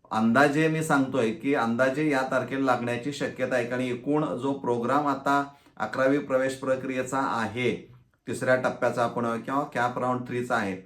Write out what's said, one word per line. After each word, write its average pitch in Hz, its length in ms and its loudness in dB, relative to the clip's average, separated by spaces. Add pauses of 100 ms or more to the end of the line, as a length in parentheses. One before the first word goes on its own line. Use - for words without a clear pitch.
(100)
अंदाजे 139 580 4
मी 160 140 0
सांगतोय 135 480 2
की 135 240 -2
अंदाजे 135 560 2
या 131 200 2
तारखेला 131 340 0
लागण्याची 120 480 0
शक्यता 127 420 -4
आहे, 117 120 2
कारण 123 160 -4
एकूण 135 420 0
जो 135 280 -2
प्रोग्राम 127 540 0
आता 143 380 0 (320)
अकरावी 135 420 0
प्रवेश 131 360 0
प्रक्रियेचा 131 640 -2
आहे, 113 760 -2 (340)
तिसऱ्या 127 300 2
टप्प्याचा 120 480 0
आपण 117 360 -2
किंवा 135 240 -2
कॅप 123 340 -2
राऊंड 123 280 -2
थ्रीचा 123 280 -4
आहे, 98 320 -2